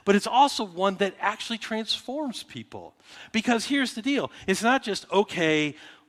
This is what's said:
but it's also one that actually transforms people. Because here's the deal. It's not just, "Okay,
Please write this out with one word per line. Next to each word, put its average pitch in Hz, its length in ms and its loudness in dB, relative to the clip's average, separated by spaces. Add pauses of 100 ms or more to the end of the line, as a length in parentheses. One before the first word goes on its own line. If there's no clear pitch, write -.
but 202 120 4
it's 202 120 2
also 254 380 4
one 185 300 -2
that 190 260 0
actually 208 380 -4
transforms 247 840 -6
people. 107 500 -14 (380)
Because 226 340 0
here's 277 280 0
the 220 80 -8
deal. 247 280 -2 (180)
It's 190 160 0
not 247 200 4
just, - 300 -6
"Okay, 156 640 2 (340)